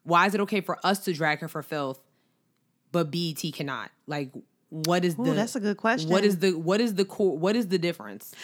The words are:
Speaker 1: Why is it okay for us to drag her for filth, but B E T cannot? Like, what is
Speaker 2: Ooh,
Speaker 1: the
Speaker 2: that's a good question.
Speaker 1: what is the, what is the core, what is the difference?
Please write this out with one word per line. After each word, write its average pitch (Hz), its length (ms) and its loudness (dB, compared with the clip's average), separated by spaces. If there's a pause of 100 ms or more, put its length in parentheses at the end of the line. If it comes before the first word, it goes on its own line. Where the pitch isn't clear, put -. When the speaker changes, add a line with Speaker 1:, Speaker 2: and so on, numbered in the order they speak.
Speaker 1:
Why 175 220 6
is 196 100 0
it 202 60 2
okay 202 180 0
for 170 240 -6
us 202 220 2
to 185 60 -2
drag 151 280 0
her 160 80 -8
for 151 160 -8
filth, 139 360 -6 (920)
but 170 180 0
B 170 200 -2
E 147 40 -8
T 160 160 -6
cannot? 131 400 -8 (160)
Like, 147 240 -6 (420)
what 170 320 0
is 165 140 0
Speaker 2:
Ooh, - 60 -2
Speaker 1:
the 151 80 2
Speaker 2:
that's 220 240 0
a 233 40 -2
good 202 160 -2
question. 226 340 0
Speaker 1:
what 190 140 6
is 196 140 4
the, 185 140 4
what 170 280 2
is 226 140 0
the 190 100 2
core, 190 320 0
what 190 200 2
is 233 100 0
the 180 120 0
difference? 107 540 -6 (120)